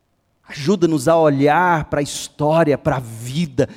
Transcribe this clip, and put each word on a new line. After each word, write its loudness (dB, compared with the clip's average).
Ajuda-nos 0
a 4
olhar 2
para -4
a -2
história, -2
para -2
a -4
vida, -4